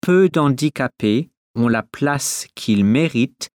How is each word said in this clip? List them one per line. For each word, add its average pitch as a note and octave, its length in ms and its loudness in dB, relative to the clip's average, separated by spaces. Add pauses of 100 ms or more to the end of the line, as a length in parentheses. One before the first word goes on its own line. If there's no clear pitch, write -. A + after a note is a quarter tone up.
peu F#3 280 4
d'handicapés C#3 1000 -2 (240)
ont A#2 140 2
la A2+ 160 0
place - 720 -4
qu'ils G2+ 280 0
méritent B2+ 720 0